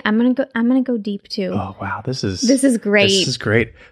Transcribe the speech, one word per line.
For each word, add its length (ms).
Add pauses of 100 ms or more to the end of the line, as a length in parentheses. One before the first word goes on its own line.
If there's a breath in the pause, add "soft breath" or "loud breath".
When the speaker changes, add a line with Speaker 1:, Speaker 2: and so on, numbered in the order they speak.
Speaker 1:
I'm 120
gonna 160
go, 120 (100)
I'm 120
gonna 140
go 160
deep 300
too. 260
Speaker 2:
Oh, 260
wow. 240
This 200
is 180
Speaker 1:
This 220
is 160
great. 300
Speaker 2:
This 180
is 100
great. 360 (180 loud breath)